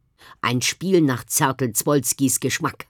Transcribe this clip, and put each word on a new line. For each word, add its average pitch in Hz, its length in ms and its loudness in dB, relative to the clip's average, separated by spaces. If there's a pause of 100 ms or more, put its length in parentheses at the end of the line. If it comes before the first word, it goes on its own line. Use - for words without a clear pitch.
(400)
Ein 123 220 0
Spiel 175 400 0
nach 131 240 0
Zertel 131 480 0
Zwolskis 139 640 0
Geschmack. - 500 -4